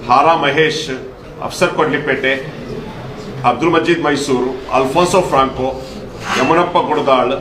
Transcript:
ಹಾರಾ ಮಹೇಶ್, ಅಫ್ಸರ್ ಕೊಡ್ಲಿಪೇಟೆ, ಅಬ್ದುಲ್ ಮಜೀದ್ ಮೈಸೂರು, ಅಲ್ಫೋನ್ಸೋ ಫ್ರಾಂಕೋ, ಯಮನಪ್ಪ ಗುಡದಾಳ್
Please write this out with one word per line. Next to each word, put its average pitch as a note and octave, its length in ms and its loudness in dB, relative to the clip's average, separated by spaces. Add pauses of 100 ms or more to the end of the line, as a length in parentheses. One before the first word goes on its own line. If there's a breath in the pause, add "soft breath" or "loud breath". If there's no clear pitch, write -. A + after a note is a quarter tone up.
ಹಾರಾ D3 260 6
ಮಹೇಶ್, C#3+ 540 0 (540)
ಅಫ್ಸರ್ E3+ 260 0
ಕೊಡ್ಲಿಪೇಟೆ, C3+ 920 -2 (840)
ಅಬ್ದುಲ್ C#3+ 260 2
ಮಜೀದ್ D#3+ 300 2
ಮೈಸೂರು, C3 720 0
ಅಲ್ಫೋನ್ಸೋ E3 480 2
ಫ್ರಾಂಕೋ, C3 600 0 (580)
ಯಮನಪ್ಪ E3 380 2
ಗುಡದಾಳ್ C3 640 2